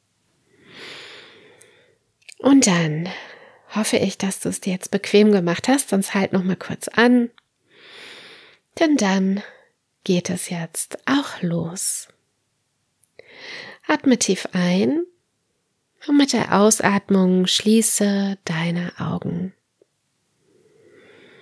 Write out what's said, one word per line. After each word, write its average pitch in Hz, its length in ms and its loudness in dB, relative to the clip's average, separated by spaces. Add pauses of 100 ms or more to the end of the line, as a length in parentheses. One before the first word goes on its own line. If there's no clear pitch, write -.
(2500)
Und 269 260 6
dann 170 420 0 (640)
hoffe 214 220 -2
ich, - 220 -2
dass 196 220 -4
du - 100 -4
es - 100 -8
dir 185 140 -4
jetzt - 160 -10
bequem 208 420 4
gemacht 175 340 0
hast, 269 220 2
sonst 196 260 -2
halt 196 200 0
noch 185 100 0
mal 185 120 0
kurz - 320 -10
an. 240 420 4 (1500)
Denn 311 180 2
dann 196 460 0 (640)
geht 175 260 0
es 180 200 -8
jetzt - 560 -10
auch 277 360 -2
los. 170 680 -6 (1800)
Atme 277 320 2
tief - 340 -2
ein 202 520 0 (1040)
und 294 100 2
mit 277 160 4
der 220 240 0
Ausatmung 196 920 4
schließe 202 960 0
deine 170 540 -4
Augen. 175 540 -6 (1900)